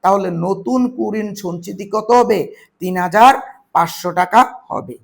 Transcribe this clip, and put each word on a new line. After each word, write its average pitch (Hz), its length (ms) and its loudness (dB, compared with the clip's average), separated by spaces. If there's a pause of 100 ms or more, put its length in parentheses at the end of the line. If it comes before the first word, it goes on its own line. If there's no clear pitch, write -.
তাহলে 190 280 2
নতুন 190 580 -2
কুরিন 214 460 -6
সঞ্চিতি 185 580 -10
কত 214 180 -4
হবে? 226 420 2 (280)
তিন 185 180 -4
হাজার 208 360 6 (380)
পাঁচশো 170 400 -2
টাকা 185 280 4 (300)
হবে। - 340 -8